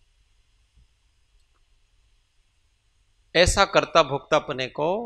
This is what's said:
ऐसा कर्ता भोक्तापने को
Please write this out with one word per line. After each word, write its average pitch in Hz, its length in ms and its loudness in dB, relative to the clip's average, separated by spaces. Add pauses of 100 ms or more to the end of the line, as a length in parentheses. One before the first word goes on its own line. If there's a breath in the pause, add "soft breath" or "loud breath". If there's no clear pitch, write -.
(3250)
ऐसा 180 320 4
कर्ता 160 380 2
भोक्तापने 139 640 -4
को 151 200 -6 (160)